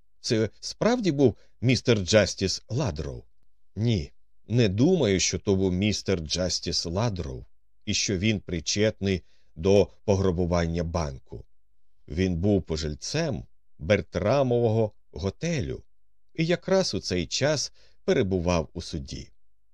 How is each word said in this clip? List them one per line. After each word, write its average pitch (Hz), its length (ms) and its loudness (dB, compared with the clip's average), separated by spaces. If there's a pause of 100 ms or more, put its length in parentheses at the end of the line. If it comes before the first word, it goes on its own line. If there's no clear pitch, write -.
(200)
Це 110 280 0 (120)
справді 208 520 0
був 139 240 4 (240)
містер 120 380 2
Джастіс 95 720 2
Ладроу? 76 540 -6 (540)
Ні, 104 360 0 (360)
не 113 200 4
думаю, 113 520 2
що - 180 -2
то 98 180 2
був 95 160 2
містер 95 480 0
Джастіс 85 640 -4
Ладроу, 85 580 -4 (400)
і 104 100 -4
що 101 240 -2
він 104 220 0
причетний 98 840 -2 (340)
до 95 320 4 (160)
пограбування 87 800 0
банку. 82 600 -6 (640)
Він 90 280 0
був 98 260 2
пожильцем 78 840 -6 (340)
Бертрамового 110 1120 0 (220)
готелю 107 680 -4 (520)
і 165 120 -2
якраз 175 480 0
у 92 60 -2
цей 90 260 -2
час - 460 -2 (320)
перебував 90 680 0
у 87 100 -8
суді. 65 480 -10 (440)